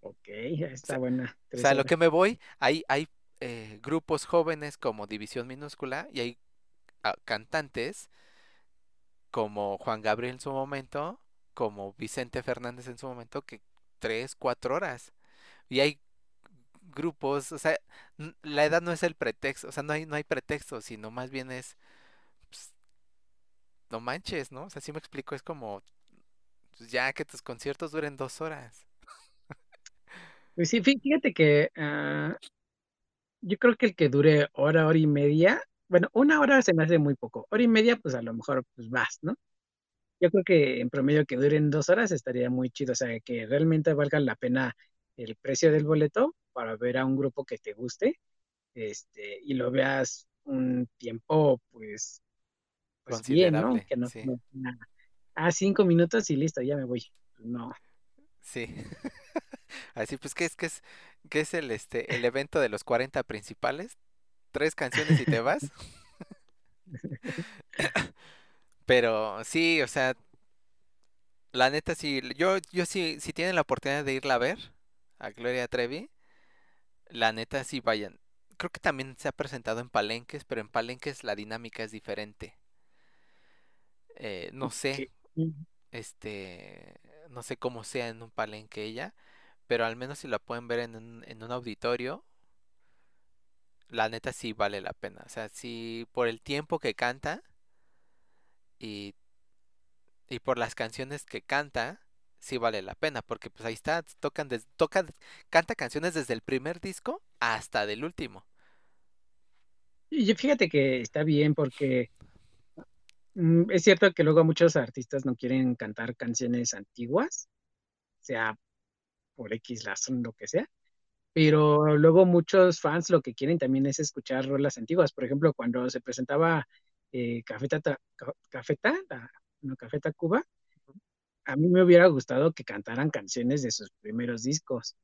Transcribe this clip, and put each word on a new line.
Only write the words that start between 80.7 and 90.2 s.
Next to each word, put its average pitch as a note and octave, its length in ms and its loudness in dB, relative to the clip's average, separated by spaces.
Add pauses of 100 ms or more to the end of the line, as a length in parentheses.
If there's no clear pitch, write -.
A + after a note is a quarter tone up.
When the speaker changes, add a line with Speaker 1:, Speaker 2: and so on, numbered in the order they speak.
Speaker 2:
palenques B2+ 540 -6
la G#2 120 -4
dinámica A2 480 -10
es G#2+ 80 -12
diferente. G#2 640 -12 (1600)
Eh, G2 360 -12
no C3 180 -8
sé, C3+ 360 -6 (300)
Speaker 1:
Ok. D#3+ 180 -2 (380)
Speaker 2:
este, F#2 1040 -14 (340)
no B2 120 -14
sé C3 160 -8
cómo A#2+ 260 -8
sea A#2+ 240 -6
en A2+ 140 -14
un A2+ 80 -20
palenque G#2+ 540 -10
ella, A#2+ 300 -10 (540)
pero A#2 180 2
al A2+ 100 -4
menos C3 240 -12